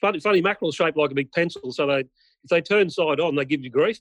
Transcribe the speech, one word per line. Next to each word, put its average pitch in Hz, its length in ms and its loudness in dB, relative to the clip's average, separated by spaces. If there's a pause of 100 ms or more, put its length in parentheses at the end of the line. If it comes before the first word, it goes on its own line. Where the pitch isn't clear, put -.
funny, 196 200 0
funny, 139 200 2
mackerel 175 320 -2
shaped 160 240 0
like 147 140 2
a 135 40 -10
big 135 180 -4
pencil, 170 400 -4
so 147 140 -2
they, 139 140 0
if - 480 -14
they 170 120 2
turn 202 300 2
side 156 300 0
on, 165 140 0
they 143 100 0
give 139 180 -2
you 127 80 -12
grief. 170 300 0